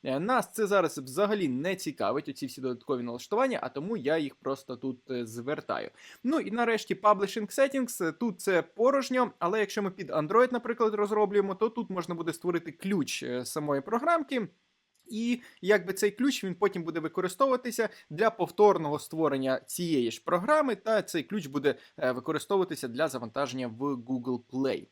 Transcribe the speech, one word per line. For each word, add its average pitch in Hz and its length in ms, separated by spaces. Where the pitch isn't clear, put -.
Е, 135 180
нас 226 320
це 214 140
зараз 185 320
взагалі 175 500
не 147 280
цікавить, 135 520
оці 135 180
всі - 140
додаткові 127 420
налаштування, 208 600
а 127 60
тому 185 280
я 151 220
їх 143 160
просто 135 420
тут, 127 340
е, 123 160
звертаю. 117 640
Ну 277 160
і 190 100
нарешті 226 440
Publishing 208 640
Settings. 262 540
Тут 233 280
це 180 220
порожньо, 254 760
але 185 220
якщо 202 220
ми 196 80
під 190 200
Android, 208 420
наприклад, 226 420
розроблюємо, 202 600
то 220 140
тут 226 220
можна 180 240
буде 165 180
створити 170 400
ключ, 190 500
е, 123 220
самої 147 360
програмки. 262 680
І 233 340
якби 190 300
цей 202 180
ключ, 247 340
він 185 100
потім 185 280
буде 165 180
використовуватися 226 880
для 202 200
повторного 175 680
створення 135 680
цієї 151 440
ж - 140
програми, 254 500
та 214 280
цей - 200
ключ 190 240
буде, 139 280
е, 127 140
використовуватися 156 760
для 135 200
завантаження 127 600
в 113 140
Google 127 580
Play. 127 400